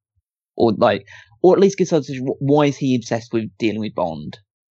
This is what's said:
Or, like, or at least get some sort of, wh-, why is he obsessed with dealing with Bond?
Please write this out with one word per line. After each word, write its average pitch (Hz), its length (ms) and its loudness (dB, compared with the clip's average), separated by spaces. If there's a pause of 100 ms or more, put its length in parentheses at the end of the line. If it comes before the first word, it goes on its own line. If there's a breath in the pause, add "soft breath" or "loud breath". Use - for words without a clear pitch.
(560)
Or, 117 200 2
like, 104 300 0 (380 loud breath)
or 180 100 6
at 170 60 4
least 196 180 2
get 185 120 -2
some 160 120 2
sort 131 160 -10
of, 127 80 -8
wh-, - 160 -6
why 147 240 4
is 143 120 -2
he 131 180 0
obsessed 113 380 -6
with 110 260 -6
dealing 110 220 -2
with 104 120 -8
Bond? 80 460 -8 (320)